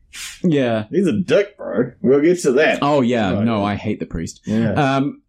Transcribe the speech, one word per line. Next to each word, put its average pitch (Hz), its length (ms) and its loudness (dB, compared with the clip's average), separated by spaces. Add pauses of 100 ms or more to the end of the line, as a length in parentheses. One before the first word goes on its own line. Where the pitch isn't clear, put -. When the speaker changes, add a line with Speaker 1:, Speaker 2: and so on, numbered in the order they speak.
(440)
Speaker 1:
Yeah. 123 460 0
Speaker 2:
He's 175 180 0
a 107 120 0
dick, - 380 0
bro. - 340 -4 (100)
We'll 139 200 4
get 175 200 2
to 139 120 2
that. 143 280 2
Speaker 1:
Oh, 147 200 2
yeah. 113 320 0
Speaker 2:
Right. 101 120 0
Speaker 1:
No, 110 180 0
I 101 120 -2
hate 101 240 -6
the 80 60 -8
priest. - 400 -10
Speaker 2:
Yeah. 110 280 0
Speaker 1:
Um, 135 560 -2